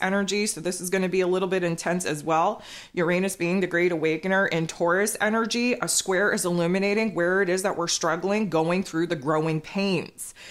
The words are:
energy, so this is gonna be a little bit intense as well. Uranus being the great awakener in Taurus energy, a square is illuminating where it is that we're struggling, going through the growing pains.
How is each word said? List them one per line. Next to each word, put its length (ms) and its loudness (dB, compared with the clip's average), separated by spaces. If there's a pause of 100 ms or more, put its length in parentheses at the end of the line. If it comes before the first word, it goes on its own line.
energy, 420 0
so 160 -4
this 180 -4
is 120 -8
gonna 180 2
be 120 2
a 60 2
little 200 2
bit 160 0
intense 420 0
as 180 -4
well. 380 2 (320)
Uranus 420 0
being 240 0
the 60 0
great 260 2
awakener 540 0
in 220 0
Taurus 520 0
energy, 600 0
a 60 -4
square 440 2
is 140 0
illuminating 720 0
where 260 2
it 80 0
is 140 0
that 120 0
we're 120 -2
struggling, 640 0
going 340 2
through 240 -2
the 80 -2
growing 460 0
pains. 760 -4 (160)